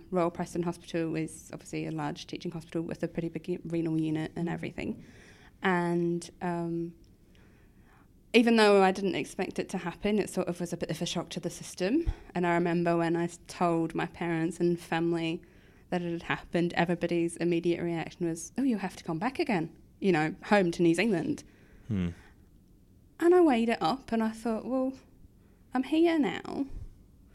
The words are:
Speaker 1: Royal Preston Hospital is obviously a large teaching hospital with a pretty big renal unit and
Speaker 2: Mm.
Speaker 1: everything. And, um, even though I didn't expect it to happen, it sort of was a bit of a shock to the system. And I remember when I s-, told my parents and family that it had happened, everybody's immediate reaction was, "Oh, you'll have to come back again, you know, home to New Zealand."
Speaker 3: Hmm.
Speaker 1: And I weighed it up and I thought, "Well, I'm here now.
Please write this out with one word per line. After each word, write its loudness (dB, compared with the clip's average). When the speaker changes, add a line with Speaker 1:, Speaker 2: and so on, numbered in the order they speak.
Speaker 1:
Royal 2
Preston -4
Hospital -4
is -8
obviously -8
a -6
large -6
teaching -8
hospital -8
with -8
a 0
pretty -4
big -6
renal 0
unit -2
and -2
Speaker 2:
Mm. -4
Speaker 1:
everything. -8
And, 0
um, -4
even 6
though 8
I 6
didn't -2
expect -4
it -4
to -6
happen, -2
it 0
sort -4
of -6
was -6
a -4
bit -6
of -6
a -2
shock -6
to -8
the -6
system. -2
And 0
I 2
remember 2
when 2
I 0
s-, -6
told 0
my -2
parents -4
and 2
family -2
that -2
it -4
had -6
happened, -2
everybody's 0
immediate 0
reaction -4
was, -6
"Oh, 0
you'll 2
have -6
to -16
come -4
back -2
again, 0
you 4
know, 2
home 4
to -2
New 6
Zealand." 0
Speaker 3:
Hmm. 0
Speaker 1:
And 8
I 10
weighed 6
it 0
up 0
and 2
I 0
thought, -4
"Well, 0
I'm 0
here 4
now. -2